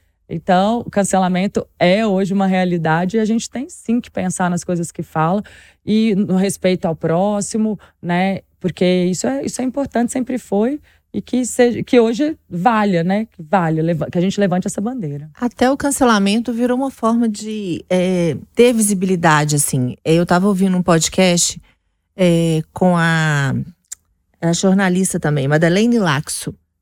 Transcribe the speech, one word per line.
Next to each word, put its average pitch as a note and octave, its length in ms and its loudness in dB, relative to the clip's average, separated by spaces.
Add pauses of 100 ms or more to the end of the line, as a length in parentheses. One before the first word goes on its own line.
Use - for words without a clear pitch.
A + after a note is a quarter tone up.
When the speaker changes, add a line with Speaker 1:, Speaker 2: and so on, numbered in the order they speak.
(280)
Speaker 1:
Então, G3 540 0
o - 100 -12
cancelamento F#3 720 0 (140)
é F#3+ 260 4
hoje G3 280 0
uma G3 120 0
realidade F3+ 720 0
e A3 60 2
a A3 40 0
gente A3+ 240 -2
tem C4+ 200 -10
sim A#3 320 -4
que - 100 -20
pensar F#3 380 -2
nas F3 160 -4
coisas E3+ 260 -4
que - 100 -10
fala E3 400 -2 (440)
e A3 280 2
no F#3 220 0
respeito F#3 520 0
ao E3 80 -2
próximo, G#3 840 -2 (220)
né? F3+ 380 -2 (200)
Porque F3+ 460 0
isso F3+ 220 -2
é, C4+ 180 -4
isso - 160 -6
é - 20 -4
importante, B3+ 480 -2
sempre B3+ 260 -4
foi. A3+ 440 -2 (300)
E G3+ 120 -6
que B3 200 -2
seja, A#3+ 380 0
que - 180 4
hoje A#3+ 380 0 (100)
valha, F#3+ 560 0
né? G3+ 220 0
Que - 160 -18
valha, D#3+ 400 0
leva-, D#3+ 300 -2
que F3+ 80 -4
a - 20 2
gente F#3+ 180 -2
levante F#3 280 0
essa G3+ 120 -6
bandeira. D#3 540 -8
Speaker 2:
Até B3 380 0
o C#4+ 40 0
cancelamento A#3 800 2
virou B3 240 0
uma C4+ 140 -4
forma A#3 360 0
de, G#3+ 600 -6
é, F3+ 480 0 (160)
ter A#3+ 200 6
visibilidade, F3+ 840 2
assim. C3 400 -2 (100)
Eu E3 180 4
tava F3+ 240 2
ouvindo F#3+ 300 2
um F3+ 60 0
podcast, F3 760 2 (560)
é, E3 460 2 (100)
com F3+ 240 2
a, D#3 600 0 (840)
a E3+ 140 0
jornalista F#3 680 2
também, D3 280 -2
Madeleine F3 500 2
Laxo, D#3 560 -2 (280)